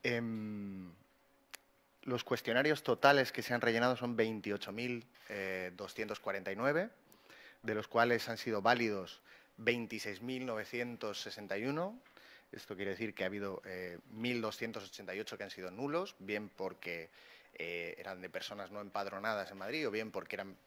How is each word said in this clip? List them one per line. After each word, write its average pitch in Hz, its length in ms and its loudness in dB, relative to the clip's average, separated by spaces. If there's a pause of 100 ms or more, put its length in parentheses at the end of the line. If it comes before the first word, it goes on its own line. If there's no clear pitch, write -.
Em, 107 880 -2 (1120)
los 123 200 -2
cuestionarios 131 580 2
totales 139 480 8
que 117 120 -4
se 123 120 0
han 120 60 2
rellenado 120 360 6
son 120 200 0
veintiocho 104 560 2
mil, 120 340 -4 (220)
eh, 95 480 -2
doscientos 104 420 -6
cuarenta 98 320 -2
y 98 60 -2
nueve, 151 340 2 (720)
de 110 140 0
los 107 100 -2
cuales 117 420 6
han 113 100 -4
sido 110 220 0
válidos 107 600 4 (340)
veintiséis 113 640 0
mil 127 240 -4
novecientos 117 760 -4
sesenta 101 340 -6
y 107 80 -2
uno. 170 320 -2 (540)
Esto - 240 -10
quiere 98 160 -2
decir 104 240 -4
que - 80 -2
ha 92 60 2
habido, 101 360 -4
eh, 90 360 -8 (100)
mil 117 300 -2
doscientos 110 420 -4
ochenta 98 320 -10
y 101 60 -4
ocho 104 180 -8
que 101 60 -6
han 98 60 -10
sido 92 200 -8
nulos, 143 480 -4
bien 104 300 -4
porque, 87 600 -6 (460)
eh, 85 440 -4
eran 92 220 -10
de 92 80 -8
personas 95 440 -8
no 104 80 -8
empadronadas 101 720 -2
en 95 60 -12
Madrid, 127 280 -2
o 104 60 0
bien 110 180 -2
porque 92 240 -6
eran 98 220 -8 (100)